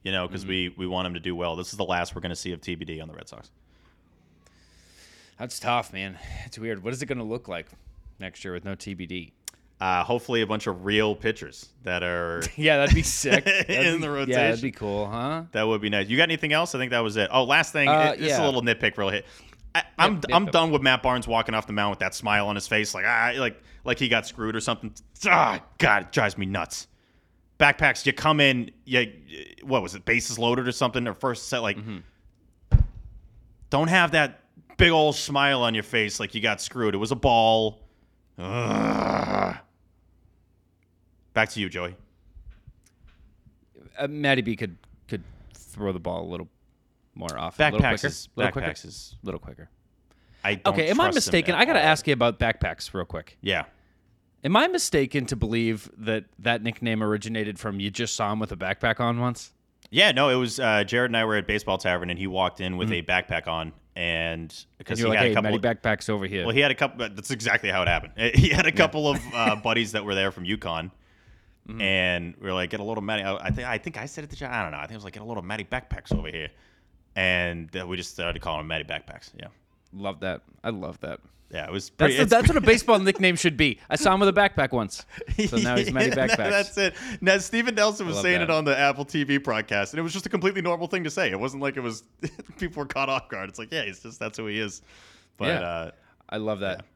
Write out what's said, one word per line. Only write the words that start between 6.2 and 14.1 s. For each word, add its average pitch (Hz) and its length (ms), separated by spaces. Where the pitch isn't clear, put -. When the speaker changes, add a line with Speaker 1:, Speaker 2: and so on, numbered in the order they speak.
Speaker 2:
It's 120 140
weird. 110 240
What 117 100
is 127 80
it 143 60
gonna 123 160
look 110 240
like 85 200
next 92 240
year 92 100
with 87 120
no 98 100
T 98 180
B 87 140
D? 87 260
Speaker 1:
Uh, 92 240
hopefully 120 380
a 107 60
bunch 107 180
of 90 200
real 107 280
pitchers 104 560
that 90 180
are 87 480
Speaker 2:
<laughs> - 60
Yeah, 151 220
that'd 139 180
be 160 80
sick. - 420
Speaker 1:
<laughs> - 0
Speaker 2:
That'd 196 240
Speaker 1:
in 170 280
Speaker 2:
be, - 20
Speaker 1:
the 160 80
Speaker 2:
yeah, 147 40